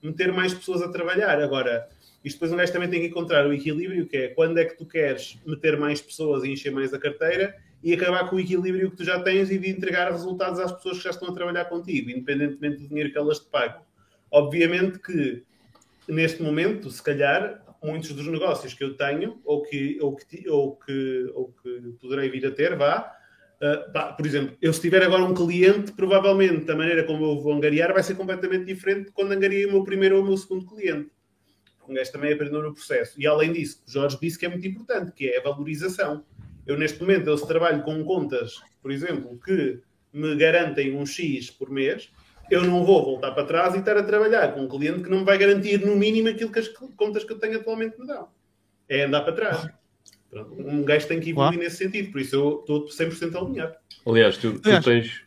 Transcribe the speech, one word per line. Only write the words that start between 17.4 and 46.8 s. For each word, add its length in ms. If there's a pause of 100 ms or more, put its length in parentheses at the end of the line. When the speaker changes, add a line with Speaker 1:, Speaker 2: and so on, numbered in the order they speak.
Speaker 1:
muitos 300
dos 120
negócios 480
que 100
eu 120
tenho 500
ou 160
que, 400
ou 140
que 100
ti-, 240
ou 260
que, 600
ou 260
que 400
poderei 280
vir 180
a 40
ter, 240
vá, 360 (500)
ah, 320
pá, 200
por 120
exemplo, 340
eu 140
se 80
tiver 220
agora 200
um 120
cliente, 560
provavelmente 800
a 40
maneira 280
como 200
eu 160
vou 140
angariar 400
vai 80
ser 140
completamente 500
diferente 400
de 60
quando 200
angariei 360
o 40
meu 120
primeiro 340
ou 60
o 20
meu 120
segundo 280
cliente. 460 (760)
Um 60
gajo 180
também 220
aprendeu 300
no 100
processo. 480
E 60
além 260
disso, 340
o 40
Jorge 280
disse 200
que 80
é 20
muito 180
importante, 440
que 180
é 80
a 60
valorização. 800 (420)
Eu 100
neste 240
momento, 280
eu 100
se 100
trabalho 360
com 200
contas, 520 (260)
por 100
exemplo, 540
que 340 (320)
me 240
garantem 600
um 100
X 460
por 180
mês, 400 (400)
eu 140
não 200
vou 220
voltar 260
para 120
trás 320
e 40
estar 180
a 60
trabalhar 500
com 80
um 60
cliente 360
que 60
não 100
me 60
vai 120
garantir 480
no 100
mínimo 340
aquilo 220
que 80
as 80
cl-, 280